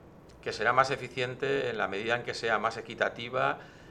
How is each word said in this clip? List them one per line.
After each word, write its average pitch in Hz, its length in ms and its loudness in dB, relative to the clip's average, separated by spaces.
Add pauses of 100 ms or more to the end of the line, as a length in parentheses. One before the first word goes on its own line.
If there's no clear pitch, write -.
(420)
que 120 100 -4
será 110 220 2
más 131 180 6
eficiente 127 800 -2
en 113 80 -4
la 98 100 2
medida 110 300 0
en 120 60 -6
que 120 100 -4
sea 113 260 2
más 110 160 2
equitativa, 120 840 0 (320)